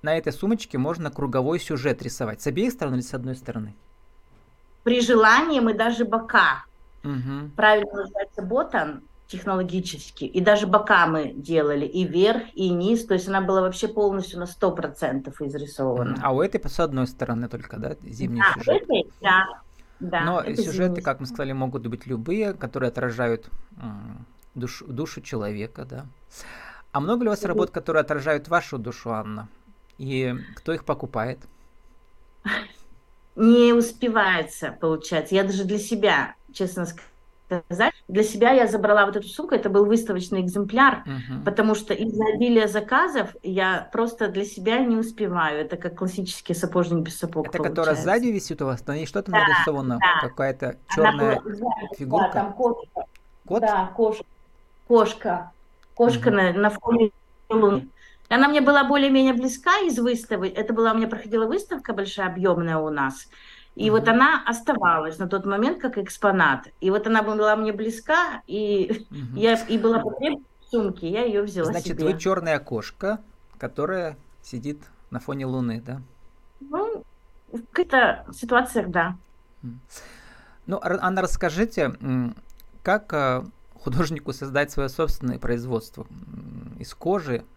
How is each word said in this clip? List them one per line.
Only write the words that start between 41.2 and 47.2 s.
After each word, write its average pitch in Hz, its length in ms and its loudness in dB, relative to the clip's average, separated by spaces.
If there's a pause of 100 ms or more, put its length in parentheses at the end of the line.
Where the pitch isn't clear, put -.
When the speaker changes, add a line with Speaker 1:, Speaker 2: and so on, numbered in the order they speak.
Speaker 2:
потому 214 300 2
что - 180 -4
из-за 220 320 -2 (100)
обилия 226 320 4
заказов 247 760 0
я 190 500 0
просто 226 360 0
для 190 160 -2
себя 214 340 -2
не 240 180 2
успеваю. 175 640 -2
Это 156 160 -6
как 175 200 -8
классический 185 560 -6
сапожник 170 520 0
без 165 120 -12
сапог 160 360 -6